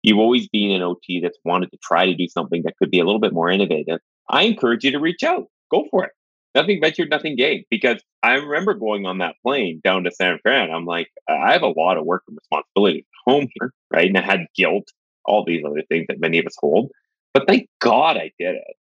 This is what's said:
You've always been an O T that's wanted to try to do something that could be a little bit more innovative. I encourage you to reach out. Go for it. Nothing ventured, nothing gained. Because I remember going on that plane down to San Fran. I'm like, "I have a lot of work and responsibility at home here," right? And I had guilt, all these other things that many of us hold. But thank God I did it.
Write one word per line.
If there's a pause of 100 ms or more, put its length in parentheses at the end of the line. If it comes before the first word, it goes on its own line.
You've
always
been
an
O
T
that's
wanted
to
try
to
do
something
that
could
be
a
little
bit
more
innovative. (300)
I
encourage
you
to
reach
out. (240)
Go
for
it. (420)
Nothing
ventured,
nothing
gained.
Because (220)
I
remember
going
on
that
plane
down
to
San
Fran.
I'm
like, (200)
"I
have
a
lot
of
work
and
responsibility
at
home (120)
here," (200)
right?
And
I
had (100)
guilt, (380)
all
these
other
things
that
many
of
us
hold. (420)
But
thank (120)
God
I
did
it.